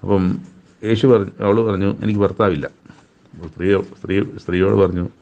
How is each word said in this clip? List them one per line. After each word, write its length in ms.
അപ്പം 200
യേശു 180
പറഞ്ഞു, 260
അവള് 240
പറഞ്ഞു, 200
"എനിക്ക് 220
ഭർത്താവില്ല." 420
അപ്പോൾ 200
സ്ത്രീയോ-, 340
സ്ത്രീ, 160
സ്ത്രീയോട് 400
പറഞ്ഞു 220